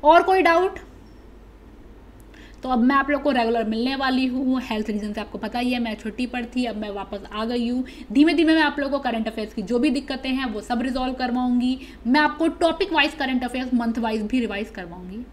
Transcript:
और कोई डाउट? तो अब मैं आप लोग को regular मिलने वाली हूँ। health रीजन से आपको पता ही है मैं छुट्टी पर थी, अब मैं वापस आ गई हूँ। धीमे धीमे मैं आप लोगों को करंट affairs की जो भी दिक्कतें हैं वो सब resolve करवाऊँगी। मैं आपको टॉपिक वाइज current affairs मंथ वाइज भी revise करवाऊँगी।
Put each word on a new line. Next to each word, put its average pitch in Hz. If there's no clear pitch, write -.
और 339
कोई 381
डाउट? 339
तो 254
अब 247
मैं 254
आप 269
लोग 277
को 294
regular 233
मिलने 226
वाली 262
हूँ। 254
health 214
रीजन 208
से 214
आपको 208
पता 220
ही 247
है 247
मैं 220
छुट्टी 220
पर 240
थी, 247
अब 220
मैं 214
वापस 196
आ 214
गई 240
हूँ। 254
धीमे 302
धीमे 320
मैं 320
आप 294
लोगों 277
को 277
करंट 226
affairs 220
की 220
जो 240
भी 285
दिक्कतें 269
हैं 262
वो 214
सब 240
resolve 262
करवाऊँगी। 247
मैं 269
आपको 302
टॉपिक 330
वाइज 302
current 262
affairs 254
मंथ 233
वाइज 220
भी 247
revise 208
करवाऊँगी। 180